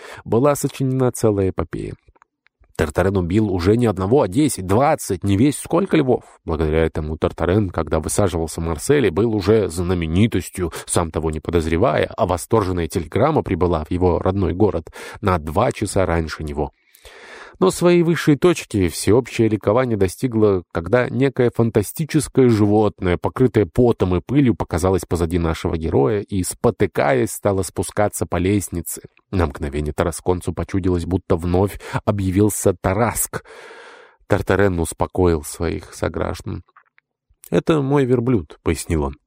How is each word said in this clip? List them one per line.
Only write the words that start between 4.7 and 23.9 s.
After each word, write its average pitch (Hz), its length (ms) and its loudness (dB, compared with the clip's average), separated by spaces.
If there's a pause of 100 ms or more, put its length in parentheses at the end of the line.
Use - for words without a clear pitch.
не 98 140 2
весть 139 220 2
сколько - 360 -2
львов. 131 280 2 (200)
Благодаря 80 400 0
этому 78 340 -4
Тартарен, 90 520 0
когда 80 300 -2
высаживался 85 600 -2
в - 20 -4
Марселе, 85 480 2
был 107 240 0
уже 101 340 2
знаменитостью, 87 1040 0 (140)
сам 82 240 -2
того 80 180 -2
не 78 100 -4
подозревая, 87 760 0
а 110 80 2
восторженная 92 600 0
телеграмма 101 560 -2
прибыла 85 420 0
в - 60 -8
его 87 260 2
родной 92 360 0
город 90 360 0 (320)
на 92 160 2
два 82 340 0
часа 98 360 -2
раньше 82 360 -2
него. 73 280 -6 (880)
Но 190 100 4
своей 175 320 4
высшей 160 340 2
точки 110 540 2
всеобщее 117 580 2
ликование 110 480 0
достигло, 107 760 0
когда 104 360 0
некое 123 480 0
фантастическое 123 960 2
животное, 104 680 2
покрытое 104 560 0
потом 107 440 2